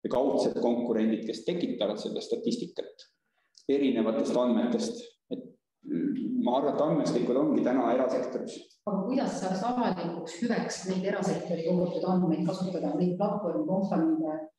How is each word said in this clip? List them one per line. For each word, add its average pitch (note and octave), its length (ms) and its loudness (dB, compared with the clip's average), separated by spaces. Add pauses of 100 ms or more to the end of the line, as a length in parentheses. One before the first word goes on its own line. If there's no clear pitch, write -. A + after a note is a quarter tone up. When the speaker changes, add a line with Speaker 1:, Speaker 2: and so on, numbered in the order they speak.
Speaker 1:
ja - 60 -2
kaudsed B2+ 500 2
konkurendid, A#2 640 2
kes - 200 -6
tekitavad G#2 540 -2
seda - 220 -6
statistikat - 840 -4 (640)
erinevatest A#2+ 680 2
andmetest. A2+ 640 2 (340)
Et - 100 -10 (1000)
ma B2 140 2
arvan, C#3+ 160 0
et C#3+ 100 2
andmestikud B2+ 540 2
ongi D3 280 2
täna B2 300 2
erasektoris. B2+ 600 -2 (300)
Speaker 2:
Aga F#3+ 160 0
kuidas - 380 0
saaks F#3 260 -2
avalikuks F#3 760 -2
hüveks G#3 460 -2
neid F#3 220 0
erasektori F3 560 -2
kogutud F3+ 420 2
andmeid E3+ 400 2
kasutada, F3 480 -2
neid F3+ 240 2
platvormikompaniide D#3+ 1160 0 (220)